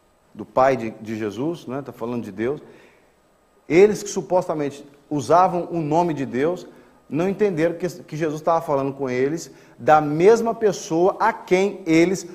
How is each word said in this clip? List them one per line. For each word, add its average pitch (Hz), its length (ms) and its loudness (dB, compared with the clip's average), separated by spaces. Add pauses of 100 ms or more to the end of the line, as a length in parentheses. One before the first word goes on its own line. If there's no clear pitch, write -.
(360)
do 104 80 -14
Pai 131 320 2
de, 117 140 -6
de 110 260 -10
Jesus, 110 520 -6
né? 135 160 -8
Tá 127 80 -14
falando 117 320 -8
de 104 80 -12
Deus, 117 280 -4 (1080)
eles 196 320 6
que - 80 -12
supostamente 160 720 -4 (240)
usavam 151 600 2
o 170 100 -4
nome 160 320 0
de 139 140 -4
Deus, 139 400 -2 (420)
não 170 220 -2
entenderam 180 460 0
que, 175 120 -6
que 156 300 -12
Jesus 156 240 -4
estava 165 180 0
falando 139 340 -2
com 139 140 -6
eles 135 440 -2 (260)
da 151 240 4
mesma 202 540 4
pessoa 180 640 0
a 214 120 2
quem 196 540 0
eles 170 500 2